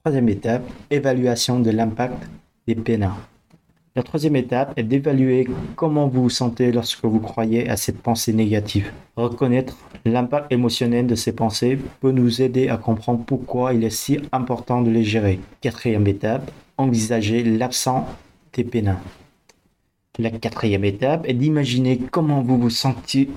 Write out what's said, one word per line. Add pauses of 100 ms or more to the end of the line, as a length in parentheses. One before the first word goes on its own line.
Troisième
étape, (280)
évaluation
de
l'impact (380)
des
peinards. (680)
La
troisième
étape
est
d'évaluer (280)
comment
vous
vous
sentez
lorsque
vous
croyez
à
cette
pensée
négative. (240)
Reconnaître (260)
l'impact
émotionnel
de
ces
pensées (240)
peut
nous
aider
à
comprendre
pourquoi
il
est
si (120)
important
de
les
gérer. (220)
Quatrième
étape, (260)
envisager
l'absence (460)
des
peinards. (1120)
La
quatrième
étape
est
d'imaginer
comment
vous
vous
sentiriez